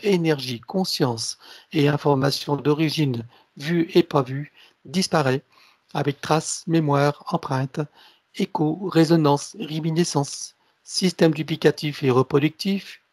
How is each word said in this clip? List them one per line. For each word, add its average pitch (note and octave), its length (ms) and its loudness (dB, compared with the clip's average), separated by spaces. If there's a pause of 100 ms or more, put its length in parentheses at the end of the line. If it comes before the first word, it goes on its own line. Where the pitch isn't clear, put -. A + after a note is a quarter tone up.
énergie, D3+ 560 0
conscience B2+ 800 -4 (340)
et C#3+ 140 2
information C#3+ 680 0
d'origine C#3+ 680 0 (320)
vue E3 380 -2
et F3 80 6
pas D3 180 0
vue C3+ 320 -8 (320)
disparaît C#3 560 0 (540)
avec C#3+ 260 -2
traces, - 460 -2
mémoire, D3 560 2 (100)
empreinte, C3+ 460 -4 (560)
écho, E3+ 580 -2
résonance, D#3 640 4
réminiscence, D#3 920 -4 (300)
système F3 520 2
duplicatif D3+ 640 -2
et C#3 80 2
reproductif, D3+ 1040 0